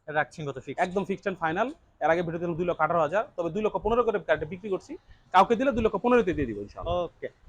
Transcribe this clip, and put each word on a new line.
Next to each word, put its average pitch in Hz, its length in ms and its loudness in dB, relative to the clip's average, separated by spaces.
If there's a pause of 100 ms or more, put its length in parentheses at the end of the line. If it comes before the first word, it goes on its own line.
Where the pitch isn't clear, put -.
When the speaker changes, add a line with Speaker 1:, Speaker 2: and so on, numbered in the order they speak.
Speaker 1:
এটা 151 80 -10
রাখছেন 151 340 -2
কত 135 120 -6
ফিক্সড? 131 240 -4
Speaker 2:
একদম 185 220 0
ফিক্সড - 220 -6
এন্ড 190 120 -4
ফাইনাল। 170 300 -2 (320)
এর 151 100 4
আগে 170 120 2
ভিডিওতে 165 240 -6
দুই 175 180 -2
লক্ষ 170 160 -2
আঠারো 165 200 2
হাজার, 165 240 0 (120)
তবে 170 140 -2
দুই 196 120 -4
লক্ষ 202 140 0
পনেরো 220 280 0
করে 220 140 0
গাড়িটা 156 280 0
বিক্রি 180 220 -10
করছি, 196 280 -6 (360)
কাউকে 190 240 6
দিলে 262 160 2
দুই 226 100 0
লক্ষ 208 140 2
পনেরোতে 233 360 4
দিয়ে 147 140 -2
দিব 107 120 -6
ইনশাআল্লাহ। 170 460 -4
Speaker 1:
ওকে, 147 240 -10 (200)